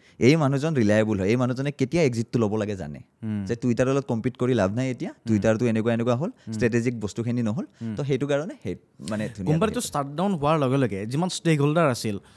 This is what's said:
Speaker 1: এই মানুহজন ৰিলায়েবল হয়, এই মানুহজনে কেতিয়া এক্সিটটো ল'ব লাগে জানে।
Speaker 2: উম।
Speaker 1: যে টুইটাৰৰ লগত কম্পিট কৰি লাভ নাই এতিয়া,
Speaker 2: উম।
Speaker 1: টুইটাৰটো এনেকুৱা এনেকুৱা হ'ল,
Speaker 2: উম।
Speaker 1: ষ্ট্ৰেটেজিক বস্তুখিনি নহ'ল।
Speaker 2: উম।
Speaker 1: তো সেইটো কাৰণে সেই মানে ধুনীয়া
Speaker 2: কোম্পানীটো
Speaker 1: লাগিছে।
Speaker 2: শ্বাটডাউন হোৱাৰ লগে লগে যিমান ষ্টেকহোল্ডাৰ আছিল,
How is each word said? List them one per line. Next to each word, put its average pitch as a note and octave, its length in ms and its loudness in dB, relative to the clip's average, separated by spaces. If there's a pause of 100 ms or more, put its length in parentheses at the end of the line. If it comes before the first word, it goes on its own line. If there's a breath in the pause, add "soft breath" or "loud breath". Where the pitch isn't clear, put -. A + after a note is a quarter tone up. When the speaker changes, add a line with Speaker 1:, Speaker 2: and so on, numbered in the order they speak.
(200 soft breath)
Speaker 1:
এই C#3 160 8
মানুহজন C#3+ 400 0
ৰিলায়েবল G#2+ 440 2
হয়, F#2+ 80 0
এই A2+ 80 4
মানুহজনে B2+ 360 -2
কেতিয়া D#3+ 320 0
এক্সিটটো A#2+ 360 0
ল'ব G#2+ 160 0
লাগে G#2 200 -2
জানে। D2 240 -10 (240)
Speaker 2:
উম। G#2 220 -4
Speaker 1:
যে A2+ 100 -4
টুইটাৰৰ B2 320 0
লগত C3+ 200 0
কম্পিট A#2+ 300 -4
কৰি B2 160 0
লাভ G2+ 220 2
নাই C3 140 -2
এতিয়া, B2+ 200 -8
Speaker 2:
উম। - 180 -16
Speaker 1:
টুইটাৰটো A2 380 2
এনেকুৱা A2+ 280 2
এনেকুৱা A#2 220 2
হ'ল, D#3+ 140 -2
Speaker 2:
উম। - 240 -12
Speaker 1:
ষ্ট্ৰেটেজিক A#2 460 0
বস্তুখিনি A#2+ 420 -2
নহ'ল। A#2 240 -2 (160)
Speaker 2:
উম। A2+ 140 -6
Speaker 1:
তো D3 80 -4
সেইটো C#3 240 0
কাৰণে D3 260 -2 (100)
সেই F2+ 120 -6 (340)
মানে G#2+ 200 -4
ধুনীয়া G2 160 -8
Speaker 2:
কোম্পানীটো F3 340 2
Speaker 1:
লাগিছে। - 120 -6
Speaker 2:
শ্বাটডাউন D3 420 -2
হোৱাৰ D3+ 260 2
লগে C3+ 180 2
লগে G#2 280 0
যিমান D3+ 240 -2
ষ্টেকহোল্ডাৰ D3+ 600 2
আছিল, A2 280 -2 (200 loud breath)